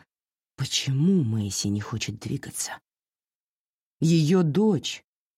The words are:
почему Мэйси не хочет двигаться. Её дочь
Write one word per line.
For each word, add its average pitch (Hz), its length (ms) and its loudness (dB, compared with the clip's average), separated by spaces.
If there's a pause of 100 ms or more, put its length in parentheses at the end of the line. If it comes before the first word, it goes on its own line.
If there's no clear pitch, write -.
(560)
почему 143 680 0
Мэйси 107 440 -2
не 101 120 0
хочет 110 400 -8
двигаться. - 580 -8 (1200)
Её 165 420 4
дочь 175 600 0 (340)